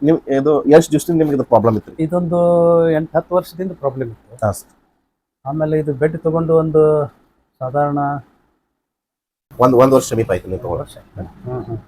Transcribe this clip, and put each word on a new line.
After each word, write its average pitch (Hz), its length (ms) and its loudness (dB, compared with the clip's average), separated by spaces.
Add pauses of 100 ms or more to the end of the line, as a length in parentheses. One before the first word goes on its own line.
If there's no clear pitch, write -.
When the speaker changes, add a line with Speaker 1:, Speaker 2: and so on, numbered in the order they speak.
Speaker 1:
ನೀವು 151 160 2
ಇದು 139 440 0
ಎಷ್ಟು 151 300 6
ದಿವಸದಿಂದ 160 260 0
ನಿಮ್ಗೆ 151 160 0
ಇದು 127 100 -2
ಪ್ರಾಬ್ಲಮ್ 110 320 2
ಇತ್ತು? - 220 -8
Speaker 2:
ಇದೊಂದು 170 920 2
ಎಂಟು 156 280 -2
ಹತ್ತು 170 160 -4
ವರ್ಷದಿಂದ 180 380 -4
ಪ್ರಾಬ್ಲಮ್ 131 380 -6
ಇತ್ತು. 113 360 -8
Speaker 1:
ಹಾ, 104 60 0
ಸರ್. - 220 -16 (720)
Speaker 2:
ಆಮೇಲೆ 156 320 -2
ಇದು 147 160 -4
ಬೆಡ್ 160 240 -4
ತಗೊಂಡು 160 380 -2
ಒಂದು 156 500 2 (520)
ಸಾಧಾರಣ 143 400 -4 (1600)
Speaker 1:
ಒಂದ್, 127 160 4
ಒಂದ್ 135 180 6
ವರ್ಷ 127 160 2
ಸಮೀಪ 110 200 -2
ಆಯ್ತು 92 180 -4
ನೀವು 92 120 -8
ತಗೊಂಡು? 85 220 -6
Speaker 2:
ವರ್ಷ. - 140 -20
ಹ್ಮ್, - 680 -14
ಹ್ಮ್. 349 240 -10